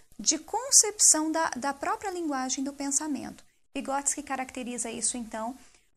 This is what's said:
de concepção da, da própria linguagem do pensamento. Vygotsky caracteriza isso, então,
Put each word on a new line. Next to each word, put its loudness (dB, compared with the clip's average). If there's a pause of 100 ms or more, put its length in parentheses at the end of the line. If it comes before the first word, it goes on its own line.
(180)
de 2
concepção 4
da, 2
da -2
própria -2
linguagem -2
do -4
pensamento. -2 (300)
Vygotsky -2
caracteriza -6
isso, -2
então, -6 (400)